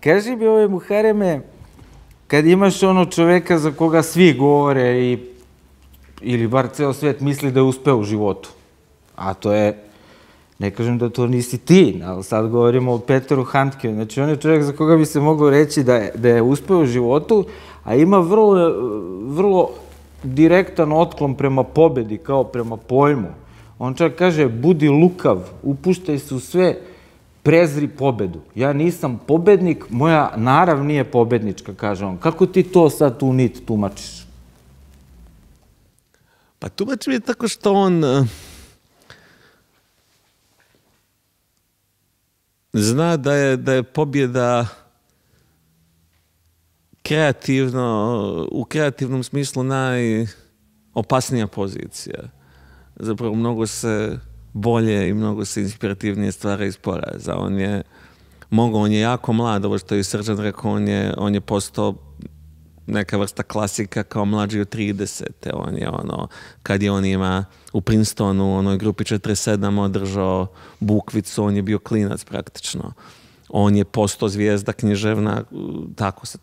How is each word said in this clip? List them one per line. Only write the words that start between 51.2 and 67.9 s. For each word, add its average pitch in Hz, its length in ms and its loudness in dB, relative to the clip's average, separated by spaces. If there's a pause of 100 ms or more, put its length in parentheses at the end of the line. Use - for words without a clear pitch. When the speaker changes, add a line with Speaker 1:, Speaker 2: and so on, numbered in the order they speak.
Speaker 2:
pozicija. - 720 -10 (760)
Zapravo, 110 400 -6
mnogo 113 320 -2
se 107 500 -4 (360)
bolje 110 560 0
i 98 40 -2
mnogo 107 320 -4
se 107 160 -8
inspirativnije 101 720 -6
stvara 101 340 -6
iz 98 120 -8
poraza. - 600 -8
On 98 220 -4
je 98 240 -4 (640)
mogao, 110 320 2
on 104 100 2
je 107 80 2
jako 120 340 -2
mlad, 110 320 -2
ovo 101 120 -2
što - 180 -6
je 101 80 0
Srđan 104 340 -4
rekao, 104 340 -4
on 104 160 -2
je, 101 300 -2
on 104 160 -2
je 101 80 -2
postao 101 540 -4 (920)
neka 104 300 -4
vrsta 101 260 -6
klasika 104 600 -6
kao 104 220 -6
mlađi 104 340 -2
od 101 100 -6
tridesete. 101 840 -8
On - 240 -8
je - 120 -6
ono, - 380 -8 (360)
kad 101 200 -2
je 101 80 0
on 98 140 0
ima 95 400 -2 (280)
u 98 80 -2
Princetonu, 101 640 0